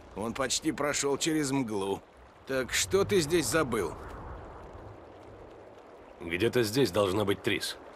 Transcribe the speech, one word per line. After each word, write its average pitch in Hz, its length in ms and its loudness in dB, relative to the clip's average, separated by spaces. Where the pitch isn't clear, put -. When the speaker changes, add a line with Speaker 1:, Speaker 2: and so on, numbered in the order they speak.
Speaker 1:
Он 107 180 -4
почти 135 360 0
прошел 139 460 0
через 156 340 2
мглу. 107 520 0
Так 131 260 -2
что - 320 2
ты 196 160 4
здесь 156 260 2
забыл? 117 480 0
Speaker 2:
Где-то 101 420 2
здесь 110 280 2
должна 101 340 4
быть 98 180 0
Трис. - 360 0